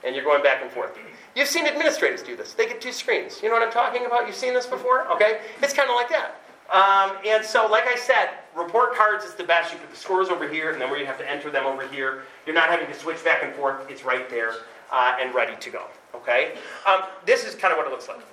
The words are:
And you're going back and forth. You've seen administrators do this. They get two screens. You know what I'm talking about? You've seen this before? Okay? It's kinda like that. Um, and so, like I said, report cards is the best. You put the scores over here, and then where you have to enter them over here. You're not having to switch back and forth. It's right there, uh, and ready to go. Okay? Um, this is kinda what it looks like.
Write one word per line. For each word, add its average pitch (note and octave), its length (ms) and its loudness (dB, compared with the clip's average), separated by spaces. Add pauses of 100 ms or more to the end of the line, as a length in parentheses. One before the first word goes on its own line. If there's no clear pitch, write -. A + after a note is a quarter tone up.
And B2+ 120 -4
you're C#3 100 -4
going D3 180 4
back C3+ 180 4
and B2 80 -8
forth. - 280 -8 (380)
You've C#4 120 2
seen E4 180 0
administrators - 560 0
do - 140 -12
this. - 180 -12
They A3+ 140 2
get A#3 140 -8
two B3+ 100 -8
screens. - 500 -4
You A3 80 0
know A#3 60 2
what A#3 80 4
I'm A3+ 80 -2
talking A#3+ 340 0
about? A#3+ 220 0
You've G3+ 80 -10
seen B3 180 -2
this B3 120 0
before? C4 460 2
Okay? A3 300 4 (200)
It's C#4 120 0
kinda C4 200 4
like A#3+ 160 0
that. - 260 -2 (360)
Um, G3 540 6
and G#3+ 200 4
so, A3 220 4
like A3 200 4
I B3 80 0
said, - 340 2 (260)
report G#3+ 400 2
cards G#3 300 4
is F3 100 -14
the F3 80 -8
best. E3 300 2
You - 60 -12
put - 120 -16
the - 60 -18
scores F#3 320 0
over D3+ 180 -2
here, D#3 240 -4
and C3 100 -6
then B2+ 80 -2
where C#3+ 100 -2
you C#3+ 60 -4
have C3 120 -8
to - 120 -8
enter D3 220 -6
them C3+ 140 -2
over C3 220 -4
here. C3+ 360 -6 (220)
You're D#3 100 -4
not E3 140 4
having E3 180 -2
to D3 60 -12
switch D#3+ 300 -8
back D#3+ 200 2
and C3 100 -8
forth. C#3 360 -4
It's C3 140 -16
right B2+ 260 -4
there, A#2 260 -4 (360)
uh, B2 280 2
and B2+ 160 -4
ready A2+ 200 0
to - 140 -14
go. - 140 -10 (320)
Okay? B2+ 400 0 (300)
Um, F#3+ 180 4 (220)
this A#3 200 2
is G#3+ 100 -12
kinda F3+ 200 0
what D3+ 100 -2
it C3 60 -6
looks - 160 -10
like. - 140 -14 (120)